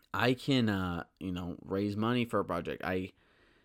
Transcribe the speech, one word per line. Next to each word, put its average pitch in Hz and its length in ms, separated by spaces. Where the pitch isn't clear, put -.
I 120 200
can, 127 360
uh, 92 340
you 92 120
know, 87 340
raise 101 320
money 117 260
for 117 160
a 92 60
project. 85 400
I, 92 260